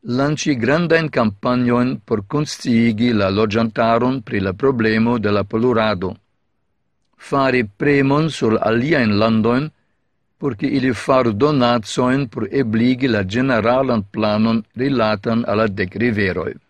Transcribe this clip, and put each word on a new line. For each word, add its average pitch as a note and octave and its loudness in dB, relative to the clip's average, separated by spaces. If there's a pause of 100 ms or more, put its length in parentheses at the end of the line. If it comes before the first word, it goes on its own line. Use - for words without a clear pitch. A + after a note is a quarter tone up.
Lanĉi C#3+ -2
grandajn D#3 0
kampanjojn B2 0 (100)
por G#2 -4
konsciigi A#2 0
la G2+ 2
loĝantaron A#2 0
pri G#2 -4
la F#2+ -2
problemo A2+ 2
de G#2 -2
la G2+ 0
polurado. A2 0 (1040)
Fari C3 0
premon C#3+ 2
sur A2+ 0
aliajn A#2 2
landojn, A2+ 2 (680)
por C3 -6
ke C#3 -6
ili C3 0
faru B2 0
donacojn B2+ 0
por A2 -8
ebligi B2 0
la G#2+ 0
ĝeneralan A#2+ 0 (100)
planon A2 0 (140)
rilatan A2+ -2
al G#2+ 0
la A2 2
dek G2 -4
riveroj. G2+ -2 (180)